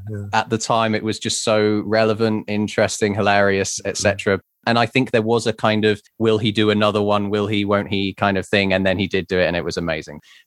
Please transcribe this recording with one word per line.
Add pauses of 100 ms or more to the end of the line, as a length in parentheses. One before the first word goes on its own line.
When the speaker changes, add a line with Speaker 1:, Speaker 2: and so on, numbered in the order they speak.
Speaker 1:
yeah.
Speaker 2:
at
the
time
it
was
just
so
relevant,
interesting,
hilarious,
Speaker 1:
Mm.
Speaker 2:
et
cetera. (280)
And
I
think
there
was
a
kind
of, (160)
"Will
he
do
another
one?
Will
he,
won't
he?"
kind
of
thing.
And
then
he
did
do
it,
and
it
was
amazing. (260)